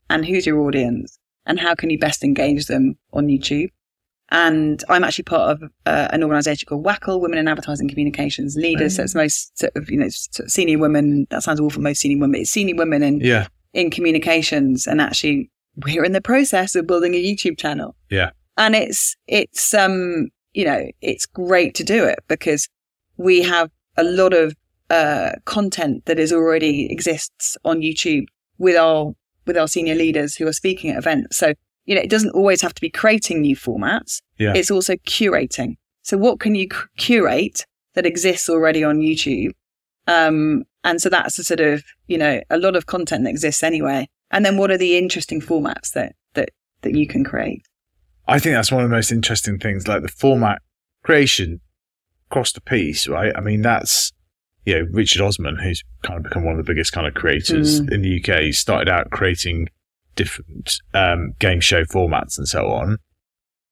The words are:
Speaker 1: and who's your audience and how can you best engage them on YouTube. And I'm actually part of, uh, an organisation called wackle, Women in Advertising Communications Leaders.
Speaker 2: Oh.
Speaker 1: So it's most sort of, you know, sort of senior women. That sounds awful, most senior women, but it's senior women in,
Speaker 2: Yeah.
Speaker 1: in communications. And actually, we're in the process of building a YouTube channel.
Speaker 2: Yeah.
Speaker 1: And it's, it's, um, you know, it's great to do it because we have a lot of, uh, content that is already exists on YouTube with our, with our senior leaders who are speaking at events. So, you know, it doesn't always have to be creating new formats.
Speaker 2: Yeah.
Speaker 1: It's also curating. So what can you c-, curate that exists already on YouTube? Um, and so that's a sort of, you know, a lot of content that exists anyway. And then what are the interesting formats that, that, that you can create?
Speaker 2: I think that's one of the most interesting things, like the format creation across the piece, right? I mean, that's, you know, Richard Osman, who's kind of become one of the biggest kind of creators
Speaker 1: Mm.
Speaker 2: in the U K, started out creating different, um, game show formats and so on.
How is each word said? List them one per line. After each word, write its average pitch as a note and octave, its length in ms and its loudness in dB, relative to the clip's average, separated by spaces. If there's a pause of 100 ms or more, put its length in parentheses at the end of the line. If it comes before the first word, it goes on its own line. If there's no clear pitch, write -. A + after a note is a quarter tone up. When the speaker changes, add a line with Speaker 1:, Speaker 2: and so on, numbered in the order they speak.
Speaker 1:
and D#3+ 160 0
who's F#3 220 0
your D#3 140 2
audience C3 580 -2 (280)
and F3 120 -2
how F3 160 0
can E3 160 -2
you D3+ 80 0
best D3+ 240 -2
engage C#3+ 440 0
them C3+ 300 0 (160)
on D3 140 0
YouTube. C#3+ 440 0 (600)
And D#3 580 2
I'm F3+ 140 4
actually - 220 -4
part E3 260 2 (100)
of, D3+ 100 -18 (160)
uh, D3 260 0
an D#3+ 100 0
organisation D3 460 0
called D3 160 -4
wackle, F#3+ 360 -2
Women E3+ 180 0
in D#3 100 0
Advertising D3 400 -4
Communications C#3+ 680 -4
Leaders. D#3 380 0
Speaker 2:
Oh. - 40 -4
Speaker 1:
So - 60 -2
it's - 120 -4
most - 420 -2
sort - 160 -2
of, D3+ 160 -8
you - 60 -2
know, - 140 0
sort - 360 -10
of - 60 -6
senior D#3+ 260 2
women. D3 520 2
That - 120 -6
sounds D#3 180 -2
awful, D3 220 -2
most D3 180 -2
senior C#3+ 180 0
women, C#3+ 140 2
but - 100 0
it's - 80 -4
senior F#3+ 260 -2
women D#3+ 260 2
in, C#3+ 180 2
Speaker 2:
Yeah. A#2+ 260 4 (260)
Speaker 1:
in F3 180 0
communications. D#3+ 960 0
And D3+ 140 2
actually, D3 500 -2 (340)
we're D3+ 200 0
in F#3 80 0
the F#3+ 100 0
process A#3 520 2
of E3+ 120 0
building F3 280 2
a F3 80 0
YouTube F#3 360 -2
channel. D3+ 360 -6 (160)
Speaker 2:
Yeah. F#2+ 200 0 (260)
Speaker 1:
And A3 180 4
it's, - 400 -2 (140)
it's, - 460 -2
um, F#3 540 0 (260)
you G3 100 -2
know, A2+ 260 -2 (120)
it's - 240 -4
great F3+ 500 0
to E3+ 80 -6
do G#3+ 200 2
it G#2 140 2 (100)
because D#3 400 -2 (500)
we F3+ 240 4
have E3+ 280 0 (260)
a E3 60 4
lot F#3 300 4
of, D#3+ 220 4 (360)
uh, D3 420 2 (120)
content F#3 640 -2
that E3 120 2
is D#3 140 2
already D#3+ 580 2
exists - 720 -6
on E3 160 0
YouTube D#3 440 -2 (340)
with F3+ 160 4
our, D#3+ 380 4 (340)
with F3 100 0
our D#3+ 120 4
senior E3 260 0
leaders D#3 400 0
who D#3+ 140 -2
are D#3 40 0
speaking F#3 380 -2
at - 60 -4
events. - 400 -2
So, D3+ 180 2 (300)
you G3+ 100 -2
know, F#3+ 60 4
it F#3+ 100 -4
doesn't G#3+ 200 2
always F#3+ 320 4
have F3 120 -4
to - 60 -18
be D#3+ 100 -4
creating G#3+ 520 2
new C#3+ 120 2
formats. A#2 640 -4 (180)
Speaker 2:
Yeah. G#2 180 2
Speaker 1:
It's F3+ 140 2
also F#3+ 240 0 (120)
curating. C#3+ 720 -2 (260)
So - 140 -2
what A3 240 2
can G#3+ 160 0
you F#3+ 160 0
c-, - 60 -8 (180)
curate - 680 2 (300)
that F3+ 120 0
exists F3+ 420 0
already D#3+ 340 2
on D3+ 160 2
YouTube? D#3 520 0 (580)
Um, D#3 560 2 (200)
and E3+ 160 0
so - 80 0
that's - 300 0
a F3 60 -8
sort D#3+ 160 0
of, D3 240 2 (240)
you E3+ 100 -2
know, D3 220 0 (100)
a E3 80 2
lot F#3 180 2
of E3 100 -2
content D#3+ 380 -4
that C3 60 -2
exists D3+ 320 -2
anyway. D3 460 -2 (240)
And G3 120 2
then G3 120 2
what G3 160 2
are F#3 40 4
the F3+ 220 2
interesting E3+ 420 -4
formats - 520 -4
that, - 240 -6 (180)
that, - 160 -4 (320)
that - 140 -2
you D3+ 100 2
can - 160 -2
create? - 400 -6 (640)
Speaker 2:
I C#3+ 140 2
think D3+ 160 2
that's A2 160 0
one B2+ 100 2
of A#2+ 80 0
the A#2 60 2
most A2 160 0
interesting A2 480 -2
things, G2 260 -4
like G2+ 160 0
the F2+ 60 -8
format A#2+ 540 2 (420)
creation A2+ 560 2 (680)
across - 220 -2
the - 100 -10
piece, D#2+ 460 -2
right? E2 300 -2
I - 40 -8
mean, G#2+ 220 0
that's, - 500 0 (520)
you G2 100 2
know, E2 160 0
Richard G2+ 320 0
Osman, E2+ 400 -2
who's F2+ 220 -4 (180)
kind F2+ 140 -8
of D#2 80 -8
become F2 200 -4
one D#2+ 140 -2
of D#2+ 80 -6
the - 20 -2
biggest D#2 240 -2
kind D#2+ 140 -4
of C#2+ 80 -6
creators D3+ 640 2
Speaker 1:
Mm. C#3 120 -2
Speaker 2:
in G2+ 100 0
the F#2+ 60 0
U F2+ 120 0
K, D#2 300 0
started D#2+ 380 0
out F2 220 0
creating F2 580 -2 (480)
different, - 640 -6 (160)
um, F2 440 0
game F2+ 220 2
show E2+ 240 2
formats E2 540 -2
and C#2+ 100 -6
so A#1+ 200 -2
on. C#2 300 -2 (720)